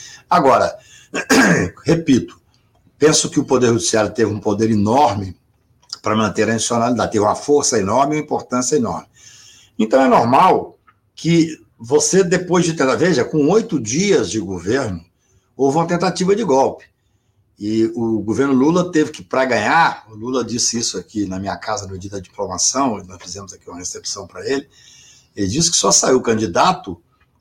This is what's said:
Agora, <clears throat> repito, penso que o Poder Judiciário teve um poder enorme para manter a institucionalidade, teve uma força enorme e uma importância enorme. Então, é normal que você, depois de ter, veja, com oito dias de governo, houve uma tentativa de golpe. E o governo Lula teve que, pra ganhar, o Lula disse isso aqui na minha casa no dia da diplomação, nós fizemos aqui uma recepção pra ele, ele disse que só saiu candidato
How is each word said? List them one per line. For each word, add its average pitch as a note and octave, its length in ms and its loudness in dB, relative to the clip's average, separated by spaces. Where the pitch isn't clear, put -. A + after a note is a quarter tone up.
Agora, C3 480 2
<clears throat> F#3 720 2
repito, D3+ 560 0
penso D#3 300 4
que - 100 -4
o C3+ 60 0
Poder B2 220 2
Judiciário A2 440 2
teve A2 180 0
um G#2 120 -6
poder G#2+ 280 0
enorme G#2 680 0
para G#2+ 120 -2
manter G#2+ 360 0
a A2+ 40 0
institucionalidade, A#2 600 -2
teve G#2 100 2
uma G#2 120 2
força C#3+ 440 0
enorme C3 360 0
e - 20 -2
uma D3+ 60 -4
importância B2+ 520 -4
enorme. G#2 320 -4
Então, A3 220 2
é C4 80 4
normal D3+ 680 2
que E3 420 0
você, C#3+ 420 2
depois F3 440 0
de E3 80 -2
ter, D3 240 0
veja, D3+ 260 2
com D3 260 0
oito F#3+ 300 0
dias B2+ 500 0
de G#2+ 120 -4
governo, F#2+ 600 -4
houve C#3 220 0
uma E3 100 0
tentativa F3+ 480 0
de A#3 80 -2
golpe. C3+ 480 0
E A2 300 0
o A2+ 300 -2
governo B2+ 320 0
Lula F3 360 2
teve D3+ 200 0
que, - 100 -16
pra C3 240 -2
ganhar, B2+ 640 0
o A2 60 -20
Lula A#2+ 280 -4
disse A2+ 360 -4
isso G#2+ 180 -6
aqui G2+ 300 -6
na F#2 100 -8
minha G2 180 -6
casa G2+ 300 -8
no F#2+ 100 -12
dia F#2+ 140 -12
da G2+ 100 -10
diplomação, G2+ 840 -4
nós F#2 160 -20
fizemos F#2 320 -16
aqui - 160 -20
uma F2 80 -16
recepção F2+ 480 -12
pra F#2 240 -16
ele, C#3 180 -4
ele G2+ 120 -2
disse C3+ 220 0
que - 80 -2
só F#3+ 140 0
saiu B2+ 300 4
candidato A2+ 800 0